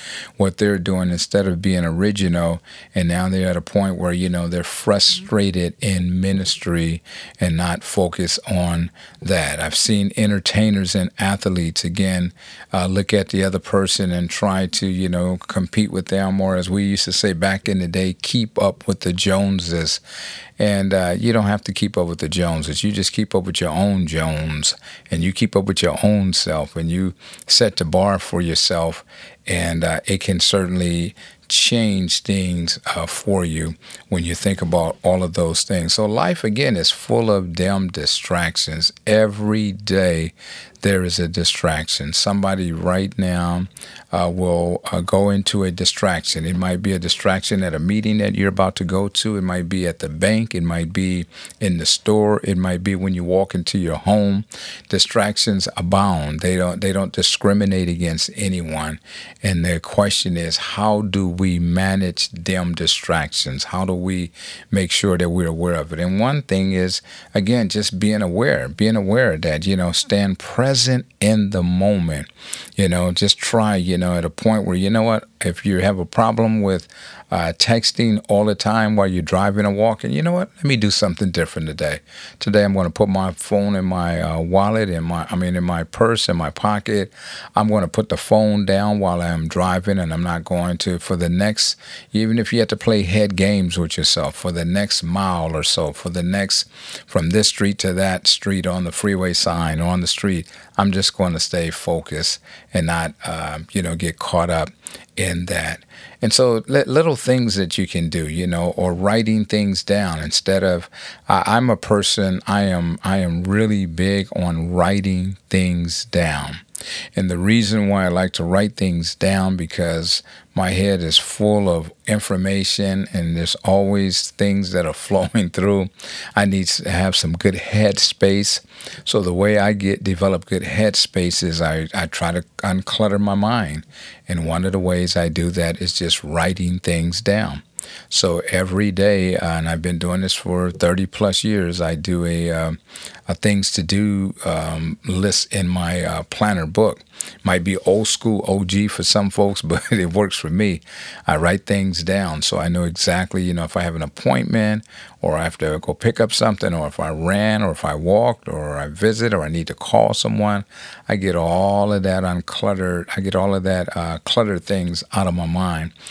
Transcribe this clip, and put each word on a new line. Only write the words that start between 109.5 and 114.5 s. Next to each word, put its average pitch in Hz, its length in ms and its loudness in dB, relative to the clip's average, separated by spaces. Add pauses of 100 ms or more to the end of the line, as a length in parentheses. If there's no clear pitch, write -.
down 98 360 0
instead 95 440 0
of, 90 260 0 (400)
I, 95 160 4
I'm 120 240 4
a 104 80 4
person, 98 720 0
I 101 160 2
am, 87 400 0
I 98 140 0
am 87 260 0
really 101 420 2
big 92 500 0
on 85 360 -2